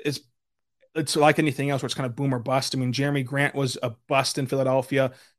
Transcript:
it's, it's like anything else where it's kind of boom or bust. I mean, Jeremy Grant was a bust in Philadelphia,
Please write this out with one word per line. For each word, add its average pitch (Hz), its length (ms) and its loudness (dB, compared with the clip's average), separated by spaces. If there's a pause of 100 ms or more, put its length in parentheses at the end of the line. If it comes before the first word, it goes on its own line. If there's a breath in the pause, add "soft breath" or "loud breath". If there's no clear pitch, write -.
it's, 143 140 -2 (720)
it's 156 200 -2
like 151 240 6
anything 143 300 0
else 139 140 -2
where - 60 -4
it's - 60 -6
kind 135 120 -4
of 117 100 -6
boom 139 180 0
or 123 40 -2
bust. 131 360 -2
I 131 40 -2
mean, 127 160 0
Jeremy 139 280 0
Grant 139 320 -2
was 135 280 -2
a 123 80 -4 (180)
bust 135 300 2
in 135 80 -2
Philadelphia, 135 640 0 (260 loud breath)